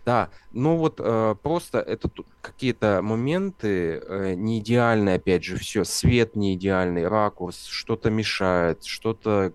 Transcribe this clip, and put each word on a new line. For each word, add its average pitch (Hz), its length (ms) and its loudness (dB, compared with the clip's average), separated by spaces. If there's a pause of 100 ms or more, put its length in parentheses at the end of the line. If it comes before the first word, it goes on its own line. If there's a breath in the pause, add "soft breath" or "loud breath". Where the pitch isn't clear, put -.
Да, 113 260 2 (180 soft breath)
ну 156 280 0
вот, 160 220 0
э, 110 440 2
просто 160 360 -2
это - 300 -4
ту-, - 160 -16 (160)
какие-то 107 640 0
моменты, 110 1000 -2
э, 95 300 -4
не 110 260 -2
идеальные, 110 580 4
опять 90 260 2
же, 92 140 -6
всё, - 260 -2
свет 117 520 2
не 98 200 0
идеальный, 90 520 0
ракурс, 101 580 -2
что-то - 440 -4
мешает, 92 760 0
что-то 104 720 -2